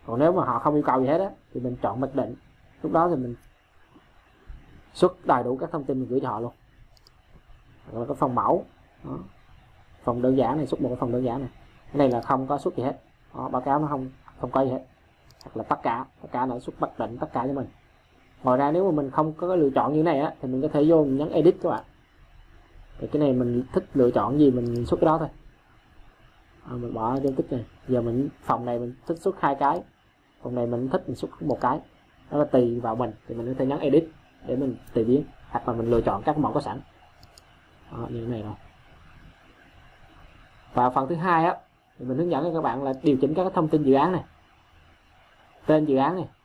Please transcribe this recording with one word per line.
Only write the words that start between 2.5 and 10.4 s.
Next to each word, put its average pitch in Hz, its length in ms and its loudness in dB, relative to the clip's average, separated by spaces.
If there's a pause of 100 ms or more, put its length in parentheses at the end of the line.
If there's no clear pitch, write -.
Lúc - 100 -4
đó 165 160 4
thì 170 80 0
mình 120 180 -6 (1600)
xuất - 340 0
đầy 135 160 2
đủ 127 140 -2
các 160 140 -6
thông 147 140 -6
tin 135 160 -2
mình 123 80 -6
gửi 127 120 0
cho 131 80 -4
họ 110 120 -6
luôn. 120 120 -8 (1400)
Hoặc 113 80 -6
là 120 60 -4
cái 143 80 -4
phần 135 200 0
mẫu. 120 300 2 (400)
Đó. - 140 -10 (840)
Phần 120 180 -2
đơn 131 140 4
giản 127 200 2